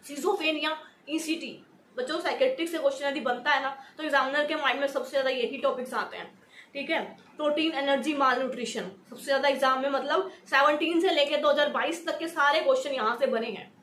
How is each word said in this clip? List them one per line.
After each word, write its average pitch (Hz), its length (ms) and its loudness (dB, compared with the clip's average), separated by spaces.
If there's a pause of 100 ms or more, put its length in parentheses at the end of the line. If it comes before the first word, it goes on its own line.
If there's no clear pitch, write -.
schizophrenia, 311 720 0 (320)
ईसीटी, 311 560 -4 (320)
बच्चों 294 240 -2
psychiatric 302 480 0
से 330 100 -4
question 277 280 0
यदि 285 140 -2
बनता 240 300 0
है 269 120 4
ना, 269 60 -2 (280)
तो 302 60 -10
examiner 277 440 2
के 311 80 -2
mind 277 260 0
में 277 60 0
सबसे 269 240 -4
ज्यादा 262 200 0
यही 254 280 -2
topics 254 360 -2
आते 202 220 -4
हैं, - 100 -12 (460)
ठीक - 180 -6
है। 330 100 2 (360)
Protein 302 360 0
energy 277 420 0
malnutrition 247 760 0 (200)
सबसे - 140 -16
ज्यादा 277 240 2
exam 262 340 2
में, 277 80 0
मतलब 294 400 0 (160)
सेवनटीन 302 540 4
से 359 100 4
लेके 294 260 2
दो 294 140 4
हज़ार 285 180 4
बाईस 254 380 -2
तक 311 120 -4
के 320 100 -6
सारे 302 320 2
question 269 300 2
यहाँ 240 260 0
से 269 100 2
बने 226 200 -2
हैं 185 240 -10 (120)